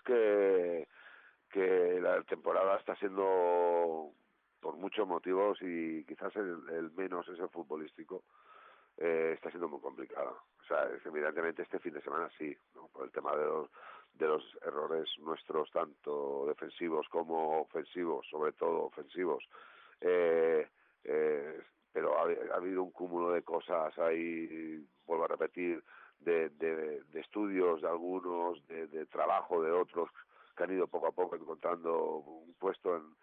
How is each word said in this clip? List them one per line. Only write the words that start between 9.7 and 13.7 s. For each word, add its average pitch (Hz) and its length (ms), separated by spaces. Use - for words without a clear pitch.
complicada. 67 500
O - 360
sea, 73 160
es 69 80
que 85 80
evidentemente 78 520
este 87 180
fin 80 140
de 71 80
semana 78 360
sí, 73 160
¿no? - 140
Por 67 160
el 65 60
tema 71 260
de 76 80
los, 76 240